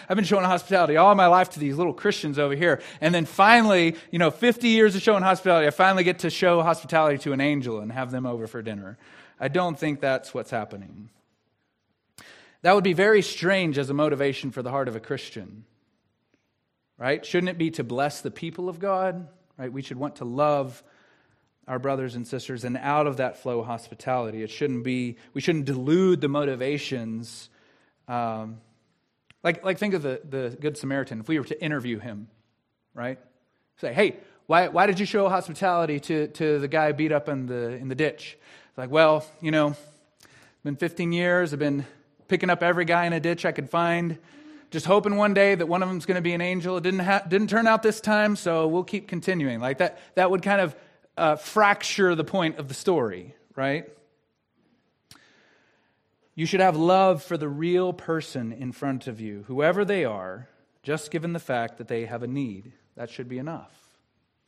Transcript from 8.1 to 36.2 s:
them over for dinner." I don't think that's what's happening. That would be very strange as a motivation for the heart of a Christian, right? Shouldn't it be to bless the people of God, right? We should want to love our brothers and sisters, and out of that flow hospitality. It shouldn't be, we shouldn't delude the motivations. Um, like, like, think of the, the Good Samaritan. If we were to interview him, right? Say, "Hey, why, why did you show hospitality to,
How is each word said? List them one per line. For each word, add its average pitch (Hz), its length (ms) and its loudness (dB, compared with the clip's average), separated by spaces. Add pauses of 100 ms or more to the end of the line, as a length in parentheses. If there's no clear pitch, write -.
them 127 140 -6
over 120 220 -6
for 113 160 -10
dinner." 104 340 -10 (420)
I 135 100 -4
don't 170 300 -2
think 151 220 -4
that's 135 320 -2
what's 120 180 -8
happening. 104 600 -10 (1500)
That 180 120 6
would 196 100 4
be 185 100 2
very 202 260 6
strange 175 560 0
as 139 140 -2
a 139 40 -4
motivation 139 580 0
for 127 100 -8
the 123 80 -8
heart 135 180 -4
of 110 80 -6
a 110 40 -12
Christian, 107 680 -12 (1300)
right? 139 300 -4
Shouldn't 180 240 -2
it 180 80 -8
be 165 140 -2
to 139 120 -6
bless 135 380 -4
the 131 80 -8
people 180 400 -10
of 170 80 -12
God, 185 500 -4 (300)
right? 127 120 -10
We 135 120 -10
should 131 160 -12
want 147 180 -8
to 131 80 -12
love 135 580 -2 (840)
our 127 120 -6
brothers 131 360 -4
and 120 140 -10
sisters, 127 360 -10
and 123 120 -6
out 147 300 0
of 135 100 -4
that 127 220 -4
flow 120 240 -4
hospitality. 117 800 -6
It 107 80 -8
shouldn't 127 340 -4
be, 123 320 -4 (160)
we 139 80 -8
shouldn't 160 240 0
delude 151 560 2
the 147 80 0
motivations. 131 1200 -4 (580)
Um, 113 540 -6 (800)
like, 170 220 -2
like, 190 140 -2
think 208 160 -2
of 165 80 -2
the, 135 260 -6
the 131 320 -8
Good 147 160 -4
Samaritan. 135 440 -6
If 110 80 -14
we 156 100 0
were 123 80 -6
to - 180 -8
interview 123 340 -4
him, 107 300 -14 (640)
right? 127 260 -8 (600)
Say, 127 160 -8
"Hey, 185 240 2 (280)
why, 170 220 4
why 170 180 4
did 196 140 2
you 202 60 -2
show 196 240 2
hospitality 170 680 0
to, 151 280 -2